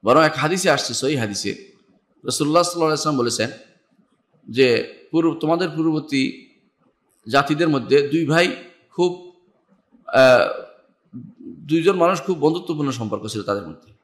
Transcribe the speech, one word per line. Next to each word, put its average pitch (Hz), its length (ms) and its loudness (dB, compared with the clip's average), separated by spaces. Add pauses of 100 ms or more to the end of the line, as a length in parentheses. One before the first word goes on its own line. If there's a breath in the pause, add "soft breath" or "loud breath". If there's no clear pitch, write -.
বরং 139 200 4
এক 151 100 2
হাদিসে 180 360 -2
আসছে, 139 220 -2
সহিহ 131 260 -2
হাদিসে 101 300 -4 (760)
রাসূলুল্লাহ 151 380 0
সাল্লাল্লাহু 165 300 0
আলাইহি 147 140 -4
ওয়াসাল্লাম 147 100 -2
বলেছেন 120 320 -2 (1000)
যে 120 460 2 (160)
পূর্ব-, 165 280 0
তোমাদের 170 360 0
পূর্ববর্তী 156 720 -2 (800)
জাতিদের 147 420 0
মধ্যে 139 380 2
দুই 156 180 0
ভাই 160 300 2 (360)
খুব, - 420 -4 (760)
আহ, 127 560 4 (800)
দুইজন 165 520 0
মানুষ 180 260 2
খুব 185 180 -2
বন্ধুত্বপূর্ণ 151 520 -2
সম্পর্ক 110 360 -6
ছিল 107 160 -8
তাদের 98 240 -4
মধ্যে। - 260 -20 (100)